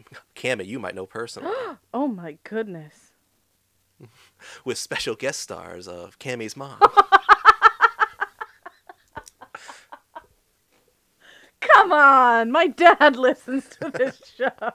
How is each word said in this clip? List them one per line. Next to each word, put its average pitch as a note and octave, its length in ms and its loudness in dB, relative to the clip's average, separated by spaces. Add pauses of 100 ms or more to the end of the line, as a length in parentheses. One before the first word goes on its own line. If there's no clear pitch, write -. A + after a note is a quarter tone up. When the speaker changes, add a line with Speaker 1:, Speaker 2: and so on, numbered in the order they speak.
(360)
Speaker 1:
Cammy, A2+ 300 -8
you A#2+ 120 -14
might F#2+ 160 -12
know F#2+ 120 -14
personally. A#2 440 -14 (220)
Speaker 2:
<gasps> - 220 -20
Oh C4+ 120 -6
my F3 380 -12
goodness. F#3 680 -14 (880)
Speaker 1:
<laughs> - 680 -20
With A#2 140 -8
special - 380 -8
guest C3+ 240 -8
stars F2 480 -16
of F2 320 -18
Cammy's A#2+ 360 -10
mom. C#3 300 -16
<laughs> - 40 4 (4000)
Speaker 2:
Come G#4 320 4
on! B3+ 580 4
My E4 160 2
dad D4+ 500 4
<laughs> - 0 -
listens B3+ 520 -4 (120)
to D#4+ 100 -10
this B3+ 300 -6 (160)
show. B3+ 200 -4
<laughs> - 40 -18 (140)